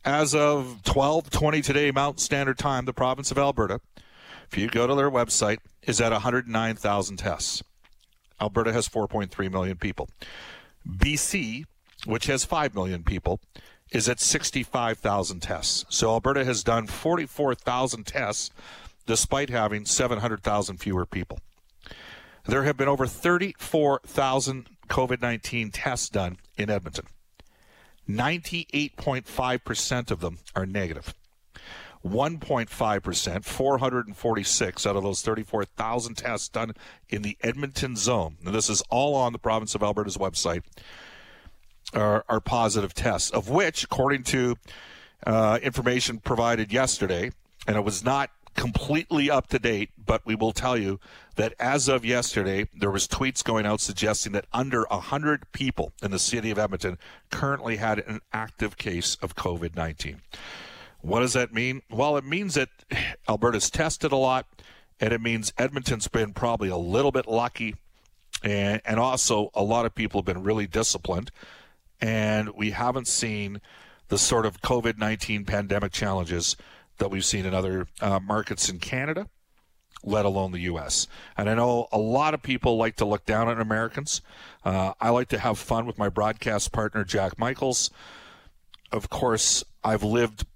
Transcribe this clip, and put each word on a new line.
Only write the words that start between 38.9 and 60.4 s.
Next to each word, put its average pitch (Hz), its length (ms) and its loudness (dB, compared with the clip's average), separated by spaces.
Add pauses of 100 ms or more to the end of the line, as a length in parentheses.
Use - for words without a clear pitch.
all 139 260 2
on 127 160 2
the 113 80 -8
province 110 340 0
of 104 80 0
Alberta's 104 340 0
website, 90 460 -2 (1300)
are, 104 340 4
are 110 120 2
positive 110 540 0
tests, - 360 0
of 107 180 -2
which, 160 340 2
according 135 420 0
to, 123 320 2 (680)
uh, 110 360 4
information 123 580 0
provided 117 520 2
yesterday, 104 600 0 (340)
and 208 100 2
it - 60 4
was 107 220 -2
not 139 260 2 (240)
completely 147 760 0
up 135 180 2
to 143 100 0
date, 110 320 0 (120)
but 110 220 2
we 110 100 0
will 110 180 2
tell 127 260 0
you 98 200 -2 (360)
that 113 260 0
as 131 280 2
of 127 180 2
yesterday, 107 680 0
there 101 160 0
was 95 160 -2
tweets - 380 -2
going 110 220 2
out 107 160 0
suggesting 107 500 0
that 101 180 -2
under 123 340 0
a 104 140 0
hundred 147 540 -2
people 123 400 -4 (100)
in 104 80 -2
the 95 80 -2
city 113 320 0
of 101 80 0
Edmonton 95 380 -2 (340)
currently 135 460 -2
had 107 220 0
an 107 240 -8 (100)
active 110 460 -6
case 87 380 -2
of - 200 -8
covid 85 400 -4
nineteen. 82 460 -6 (800)